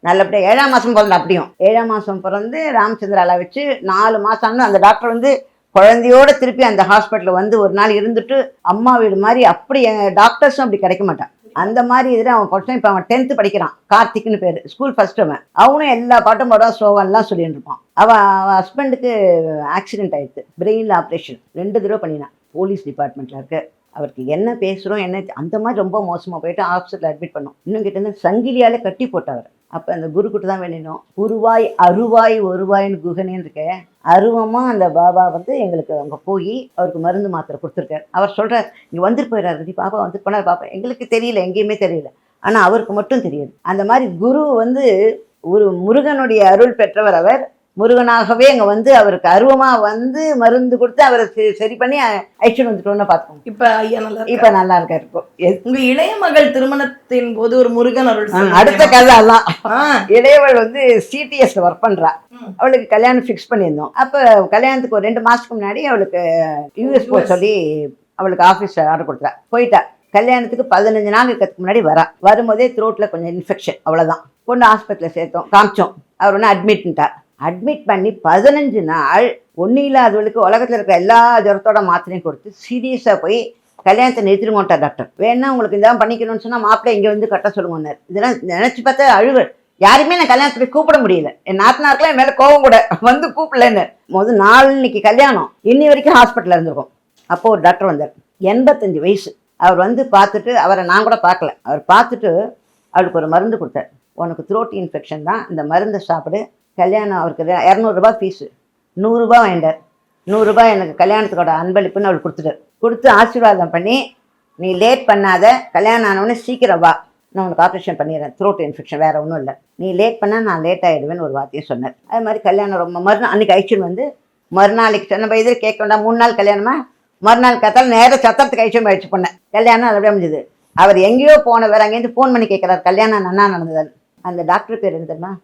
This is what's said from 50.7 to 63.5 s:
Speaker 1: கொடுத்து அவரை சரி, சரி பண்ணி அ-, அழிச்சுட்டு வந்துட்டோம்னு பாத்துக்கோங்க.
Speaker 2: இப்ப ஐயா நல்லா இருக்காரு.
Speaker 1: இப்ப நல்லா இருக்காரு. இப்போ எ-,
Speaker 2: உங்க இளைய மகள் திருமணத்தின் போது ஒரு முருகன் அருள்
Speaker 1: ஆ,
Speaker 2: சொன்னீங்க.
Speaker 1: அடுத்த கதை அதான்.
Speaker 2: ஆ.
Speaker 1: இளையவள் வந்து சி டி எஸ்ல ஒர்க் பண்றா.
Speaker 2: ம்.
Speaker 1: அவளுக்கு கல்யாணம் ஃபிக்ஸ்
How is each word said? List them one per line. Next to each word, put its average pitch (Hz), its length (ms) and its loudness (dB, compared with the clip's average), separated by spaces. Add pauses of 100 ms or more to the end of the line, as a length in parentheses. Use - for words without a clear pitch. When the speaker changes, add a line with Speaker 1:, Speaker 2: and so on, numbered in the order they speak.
Speaker 1:
கொடுத்து 247 240 2
அவரை 240 320 4
சரி, 214 200 0
சரி 220 220 -6
பண்ணி 254 240 -2
அ-, 214 260 -4 (140)
அழிச்சுட்டு 240 280 2
வந்துட்டோம்னு 202 400 -4
பாத்துக்கோங்க. 160 340 -2
Speaker 2:
இப்ப 226 320 0
ஐயா 220 260 -4
நல்லா 220 200 -10
இருக்காரு. 220 80 -10
Speaker 1:
இப்ப 233 220 2
நல்லா 185 280 0
இருக்காரு. 165 220 -4
இப்போ - 240 -12 (140)
எ-, 180 240 -2
Speaker 2:
உங்க 254 160 -4
இளைய 294 380 -2
மகள் 311 340 2
திருமணத்தின் 262 840 -4
போது 226 240 0
ஒரு 247 100 4
முருகன் 240 380 0
அருள் 214 220 -2
Speaker 1:
ஆ, - 20 -10
Speaker 2:
சொன்னீங்க. 180 260 2
Speaker 1:
அடுத்த 190 320 4
கதை 247 320 8
அதான். 226 280 4 (160)
Speaker 2:
ஆ. 262 320 0 (120)
Speaker 1:
இளையவள் 269 460 6
வந்து 240 460 2
சி 285 240 -10
டி 269 160 -6
எஸ்ல - 20 6
ஒர்க் 180 400 0
பண்றா. 185 260 0 (200)
Speaker 2:
ம். - 60 -20 (220)
Speaker 1:
அவளுக்கு 247 300 0
கல்யாணம் 240 380 2
ஃபிக்ஸ் - 260 -8